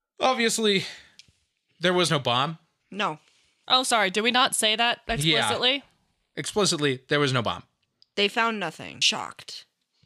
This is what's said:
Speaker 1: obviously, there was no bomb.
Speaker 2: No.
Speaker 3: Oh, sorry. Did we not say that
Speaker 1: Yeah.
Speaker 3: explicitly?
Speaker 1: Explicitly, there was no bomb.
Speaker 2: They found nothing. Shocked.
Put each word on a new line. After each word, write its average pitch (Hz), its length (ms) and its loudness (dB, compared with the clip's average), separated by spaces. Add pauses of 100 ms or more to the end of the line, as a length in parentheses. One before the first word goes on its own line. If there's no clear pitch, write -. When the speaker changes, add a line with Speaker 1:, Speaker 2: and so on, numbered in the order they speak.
(200)
Speaker 1:
obviously, 226 640 0 (960)
there 180 140 2
was 175 180 2
no 156 80 2
bomb. 131 380 0 (340)
Speaker 2:
No. 185 280 -4 (480)
Speaker 3:
Oh, 254 160 2
sorry. 208 260 2
Did 208 120 -2
we 233 100 2
not 254 240 2
say 214 200 2
that 233 320 0
Speaker 1:
Yeah. 233 60 -4 (260)
Speaker 3:
explicitly? 247 440 0 (520)
Speaker 1:
Explicitly, 147 720 -2
there 147 120 0
was 139 120 2
no 127 100 0
bomb. 92 220 -4 (520)
Speaker 2:
They 202 120 0
found 226 320 -2
nothing. 156 400 -10
Shocked. - 680 -4 (400)